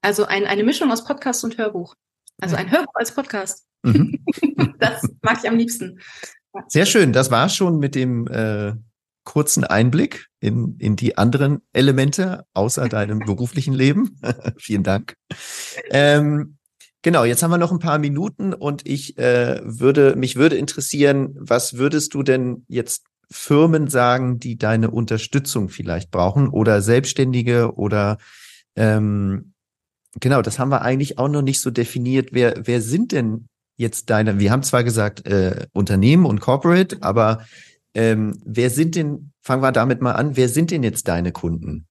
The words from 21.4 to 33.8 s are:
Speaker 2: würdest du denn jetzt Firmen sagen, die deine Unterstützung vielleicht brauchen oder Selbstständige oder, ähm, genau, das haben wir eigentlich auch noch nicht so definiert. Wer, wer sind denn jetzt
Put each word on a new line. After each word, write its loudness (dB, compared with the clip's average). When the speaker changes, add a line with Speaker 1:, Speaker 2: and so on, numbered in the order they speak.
Speaker 2:
würdest -2
du -4
denn 0
jetzt -8
Firmen 2
sagen, 0
die -8
deine 0
Unterstützung -4
vielleicht -8
brauchen 2
oder 2
Selbstständige 2
oder, 0
ähm, 0
genau, 2
das -4
haben -2
wir 0
eigentlich -2
auch 0
noch 0
nicht 0
so -4
definiert. -2
Wer, 0
wer 0
sind -2
denn -2
jetzt -6